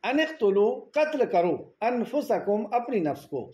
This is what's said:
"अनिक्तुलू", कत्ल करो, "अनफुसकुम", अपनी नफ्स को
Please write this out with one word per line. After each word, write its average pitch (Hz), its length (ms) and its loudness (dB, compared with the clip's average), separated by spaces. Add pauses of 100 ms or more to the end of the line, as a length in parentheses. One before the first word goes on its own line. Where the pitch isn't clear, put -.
"अनिक्तुलू", 226 640 2 (260)
कत्ल 302 320 2
करो, 175 260 2 (300)
"अनफुसकुम", 226 800 0 (100)
अपनी 240 280 0
नफ्स 143 240 -4
को 135 160 -6 (120)